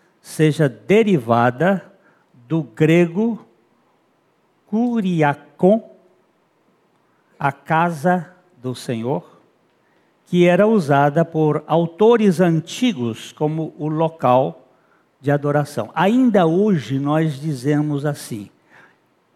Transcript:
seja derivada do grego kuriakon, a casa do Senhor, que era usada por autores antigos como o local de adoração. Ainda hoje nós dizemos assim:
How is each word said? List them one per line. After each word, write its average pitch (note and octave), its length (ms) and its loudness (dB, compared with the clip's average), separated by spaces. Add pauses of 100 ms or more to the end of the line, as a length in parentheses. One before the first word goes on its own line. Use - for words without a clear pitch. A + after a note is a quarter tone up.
(220)
seja D#3 460 0
derivada C3+ 1160 0 (600)
do D#3+ 160 -4
grego E3+ 840 0 (1200)
kuriakon, G3 1200 0 (1500)
a E3+ 140 -2
casa E3+ 840 -2 (240)
do B2 160 -10
Senhor, B2 640 -8 (880)
que F3 220 2
era F3+ 200 4
usada D3 560 2
por D#3 440 -2
autores F#3 720 2
antigos E3 920 -2
como D#3 460 -6
o D3+ 100 -8
local D#3 800 -2 (540)
de C3 80 -4
adoração. C#3+ 640 -2
Ainda G3+ 540 2
hoje D#3+ 500 0
nós D3 420 -2
dizemos D3 640 -4
assim: B2 460 -8 (880)